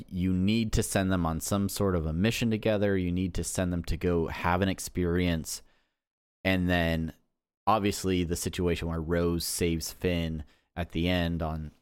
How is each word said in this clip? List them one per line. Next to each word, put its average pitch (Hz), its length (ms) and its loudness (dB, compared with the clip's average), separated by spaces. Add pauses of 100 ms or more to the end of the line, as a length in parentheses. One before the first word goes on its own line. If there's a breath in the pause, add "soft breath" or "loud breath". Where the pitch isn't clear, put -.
you 92 240 0
need 107 420 2
to 113 100 2
send 95 260 2
them 90 160 2
on 80 140 -2
some 101 280 0
sort 95 280 0
of 80 100 0
a 80 60 -2
mission 113 400 0
together. 104 440 2
You 90 140 0
need 90 240 -2
to 87 100 -4
send 90 280 -2
them 87 120 -2
to - 120 -4
go 85 320 2
have 87 340 0
an 98 60 2
experience. 87 920 0 (840)
And 92 260 2
then, 82 420 2 (540)
obviously, 98 580 2
the 82 120 -2
situation 85 520 -2
where 82 120 -4
Rose 85 440 0
saves 82 480 -2
Finn 82 520 -2 (320 soft breath)
at 87 160 -6
the 85 160 0
end 85 340 0
on, 78 400 -6